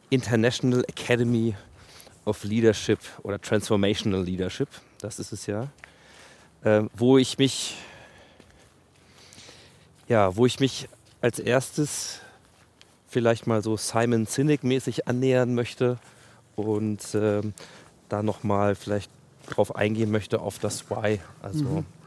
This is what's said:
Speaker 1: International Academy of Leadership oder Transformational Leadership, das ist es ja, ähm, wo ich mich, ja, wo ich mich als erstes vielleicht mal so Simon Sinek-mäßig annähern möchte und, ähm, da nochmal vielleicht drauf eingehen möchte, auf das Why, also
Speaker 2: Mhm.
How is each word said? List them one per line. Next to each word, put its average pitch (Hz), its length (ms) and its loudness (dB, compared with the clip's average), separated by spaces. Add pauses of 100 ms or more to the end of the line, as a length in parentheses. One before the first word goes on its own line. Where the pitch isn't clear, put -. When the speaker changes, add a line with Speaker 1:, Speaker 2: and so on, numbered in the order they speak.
(100)
Speaker 1:
International 123 760 2
Academy 117 680 0 (720)
of 104 180 -4
Leadership 110 540 2 (240)
oder 101 180 -6
Transformational 104 840 0
Leadership, 92 460 -4 (320)
das - 180 -12
ist - 140 -12
es 104 140 -12
ja, 107 220 -6 (920)
ähm, 107 320 4
wo 127 240 6
ich 127 200 0
mich, - 400 -2 (2250)
ja, 98 280 4
wo 117 100 4
ich - 140 0
mich - 280 -2 (340)
als 120 160 0
erstes - 840 -2 (880)
vielleicht 117 380 0
mal 110 160 2
so 110 160 -2
Simon 117 480 0
Sinek-mäßig 135 840 0
annähern 127 460 2
möchte 123 440 0 (580)
und, 107 440 -2 (140)
ähm, 104 400 0 (560)
da 104 120 -2
nochmal 101 520 0
vielleicht 101 360 -6 (380)
drauf - 260 0
eingehen 107 360 0
möchte, 107 320 -2
auf - 160 -6
das - 320 -6
Why, 107 280 -2 (220)
also 143 240 -4
Speaker 2:
Mhm. 104 220 -4 (200)